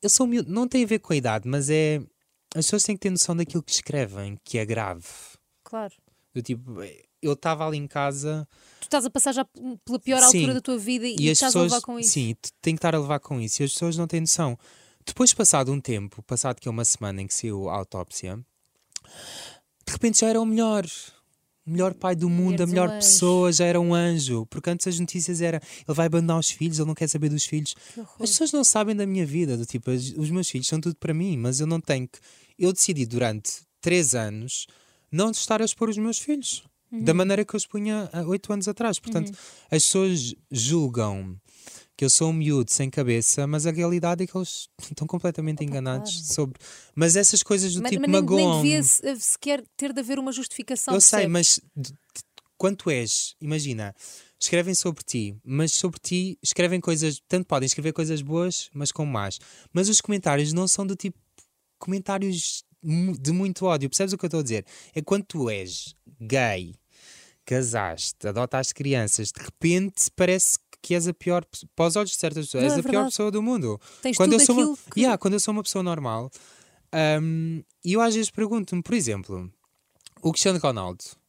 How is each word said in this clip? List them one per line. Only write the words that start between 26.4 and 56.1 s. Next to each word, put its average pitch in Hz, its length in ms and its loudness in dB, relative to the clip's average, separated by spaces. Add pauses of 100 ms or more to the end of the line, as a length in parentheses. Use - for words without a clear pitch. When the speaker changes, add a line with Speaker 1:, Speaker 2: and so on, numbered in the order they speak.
Speaker 1:
os 160 120 0
filhos, 160 260 -2
ele 156 100 0
não 156 60 -2
quer 156 140 -2
saber 151 220 0
dos 147 160 -2
filhos." 151 280 -4 (200)
Speaker 2:
Que 233 80 -14
horror. - 180 -18
Speaker 1:
As 220 120 -2
pessoas 311 200 2
não 285 120 2
sabem 214 320 4
da 202 120 0
minha 190 180 0
vida, 143 320 0
do 117 80 -4
tipo, 120 240 -6
as, 127 220 -2
os 151 180 -2
meus 175 200 -2
filhos 127 180 -4
são 160 120 0
tudo 160 160 -4
para - 180 -4
mim, 165 240 -2
mas 123 220 0
eu 156 80 -2
não 165 140 0
tenho 131 260 -2
que, - 120 -18 (400)
eu 180 120 4
decidi 160 340 0
durante 113 580 -4 (180)
três 170 320 2
anos 110 540 -6 (440)
não 202 200 2
estar 214 300 0
a 226 40 2
expor 220 240 -2
os 208 80 -4
meus 214 220 -2
filhos - 440 -4 (280)
Speaker 2:
Uhum. 226 120 -6
Speaker 1:
da 160 120 4
maneira 196 280 2
que 202 120 -8
eu - 20 -2
expunha 208 560 -4
há 170 100 -4
oito 196 300 -4
anos 202 140 -4
atrás. 214 320 -2
Portanto, 190 300 -4
Speaker 2:
Uhum. 202 60 -14 (360)
Speaker 1:
as 160 120 4
pessoas 180 520 2 (160)
julgam 117 840 0 (600)
que - 60 0
eu 135 60 2
sou 160 200 4
um 165 40 0
miúdo 147 360 0
sem 135 200 0
cabeça, 127 580 0
mas 151 180 -2
a 170 60 0
realidade 170 520 0
é 180 40 -6
que - 100 -10
eles - 300 -8 (140)
estão - 260 -8
completamente 160 520 -2
Speaker 2:
Opa, 156 40 -4
Speaker 1:
enganados 131 480 -4
Speaker 2:
claro. 156 220 -4
Speaker 1:
sobre, 135 260 -4 (340)
mas 165 220 4
essas 202 260 6
coisas 190 320 0
do 180 80 -2
Speaker 2:
Mas, 247 100 -2
Speaker 1:
tipo 269 100 0
Speaker 2:
mas 285 100 2
nem, 196 100 6
nem 196 160 4
Speaker 1:
magoam-me. - 260 4
Speaker 2:
devia 302 200 4
se-, - 380 2
sequer 285 420 -2 (140)
ter 277 160 -4
de 240 80 -4
haver 269 180 -4
uma 262 140 -4
justificação, 247 600 -4
Speaker 1:
Eu 196 60 4
sei, 202 280 8
Speaker 2:
percebes? 165 40 0
Speaker 1:
mas 170 540 2
de, - 80 -12
de, 147 40 -20 (600)
quanto 196 320 0
és, 120 500 -2
imagina, 143 560 -4 (420)
escrevem 175 380 0
sobre - 300 -2
ti, 104 380 -4
mas 143 280 0
sobre - 300 -2
ti 180 420 -2